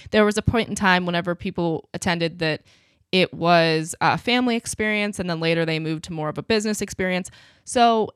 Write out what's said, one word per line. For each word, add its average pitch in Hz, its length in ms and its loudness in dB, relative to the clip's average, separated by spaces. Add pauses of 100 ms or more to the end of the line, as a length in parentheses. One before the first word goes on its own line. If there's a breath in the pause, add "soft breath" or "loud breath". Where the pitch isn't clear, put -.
(120)
There 214 120 6
was 208 140 2
a 208 40 -2
point - 280 0
in 202 40 -4
time 185 300 2
whenever 175 300 -2
people 170 580 -4
attended 170 460 -4
that 160 240 -2 (480 soft breath)
it 185 220 2
was 165 720 2
a 160 160 2
family 247 360 0
experience, 214 640 -4
and 180 120 -4
then 165 100 -4
later 165 240 2
they 160 140 0
moved 160 260 -4
to 180 80 -12
more 156 160 -6
of 147 80 -8
a 151 60 -6
business 214 400 -2
experience. 185 480 -4 (340 soft breath)
So 233 520 2